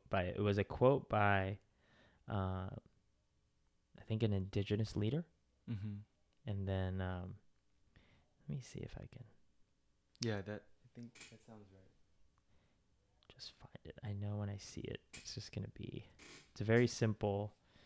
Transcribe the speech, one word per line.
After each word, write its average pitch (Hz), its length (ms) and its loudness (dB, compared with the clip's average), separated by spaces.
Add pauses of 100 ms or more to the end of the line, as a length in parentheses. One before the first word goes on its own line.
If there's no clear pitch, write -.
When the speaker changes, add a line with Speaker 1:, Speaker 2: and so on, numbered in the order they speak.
Speaker 1:
by, 95 140 2
it 90 180 -2
was 104 160 6
a 101 80 4
quote 135 440 4
by, 101 480 4 (720)
uh, 92 380 0 (1300)
I - 80 -20
think 110 180 2
an 107 100 6
indigenous 101 640 2
leader. 123 260 2 (480)
Speaker 2:
Mm-hmm. 104 280 -4 (460)
Speaker 1:
And 98 220 -2
then, 95 320 0
um, 92 360 -4 (1120)
let 143 80 -4
me 131 40 -6
see - 200 -12
if - 160 -6
I - 120 -10
can - 140 -18 (960)
Speaker 2:
Yeah, 110 220 -2
that, 104 220 -8 (200)
I - 100 -20
think 120 200 -14 (180)
that 110 140 -20
sounds 107 260 -20
right. 95 180 -20 (1400)
Speaker 1:
just - 260 -14
find - 260 -20
it. - 180 -14
I 104 100 -4
know 104 220 -2
when 104 140 -2
I 101 80 -4
see - 240 -8
it, - 180 -6 (140)
it's - 200 -12
just - 200 -10
gonna 104 200 -4
be, - 320 -10 (460)
it's - 100 -20
a 101 40 -2
very 117 220 8
simple, 104 680 0 (320)